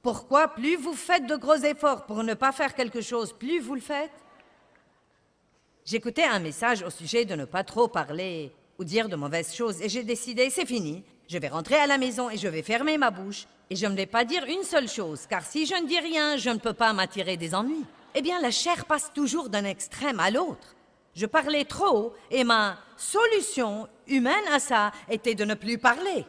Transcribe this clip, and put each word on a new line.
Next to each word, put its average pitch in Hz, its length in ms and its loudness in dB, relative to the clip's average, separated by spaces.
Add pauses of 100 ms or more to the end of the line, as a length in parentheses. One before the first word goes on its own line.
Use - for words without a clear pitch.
pourquoi 277 460 4
plus 285 260 0
vous 311 200 -4
faites 339 320 0
de 294 100 0
gros 269 180 4
efforts 285 520 2
pour 214 180 -4
ne 226 100 0
pas 262 160 2
faire 277 240 -2
quelque 240 260 -2
chose, 226 320 -4
plus 320 280 -2
vous 262 160 -6
le 240 40 -6
faites ? 294 300 -4 (1700)
J'écoutais 233 400 -2
un 220 160 2
message 185 420 -2
au 170 80 -8
sujet 220 340 -2
de 185 120 -4
ne 139 80 -4
pas 185 180 -4
trop 226 240 2
parler 160 680 -4 (260)
ou 185 60 -6
dire 220 240 0
de 180 60 -6
mauvaises 151 400 -2
choses 214 260 -2
et 208 80 -4
j'ai 233 140 -4
décidé, 240 480 0
c'est 349 160 -2
fini, 185 380 -4 (240)
je 175 100 -6
vais 147 100 -4
rentrer 165 280 0
à 294 100 6
la 277 120 4
maison 247 320 -2
et 220 60 -6
je 190 120 -4
vais 160 140 -4
fermer 285 360 0
ma 247 140 4
bouche 190 340 -10 (240)
et 190 60 -4
je 202 100 -2
ne 196 80 0
vais 190 120 -2
pas 233 180 2
dire 302 220 -2
une 349 180 -4
seule 277 240 0
chose, 160 400 -6
car 180 160 -4
si 311 220 -2
je 381 80 -2
ne 349 120 0
dis 330 140 0
rien, 302 360 0
je 247 140 -2
ne 226 80 0
peux - 140 -2
pas 226 200 4
m'attirer 190 440 -2
des 165 180 -6
ennuis. 254 300 -2 (300)
Eh 277 80 0
bien, 349 180 -2
la 247 100 0
chair 330 360 0
passe - 260 0
toujours 285 360 -2
d'un 202 160 -2
extrême 226 540 -4
à 180 120 4
l'autre. 294 440 -2 (400)
Je 196 120 -4
parlais 294 380 2
trop 247 480 2 (180)
et 254 120 2
ma 214 340 4 (200)
solution 311 920 0 (200)
humaine 262 260 4 (160)
à 285 80 4
ça 208 320 2 (180)
était 226 280 0
de 208 80 0
ne 208 100 0
plus 220 240 -4
parler. 269 500 2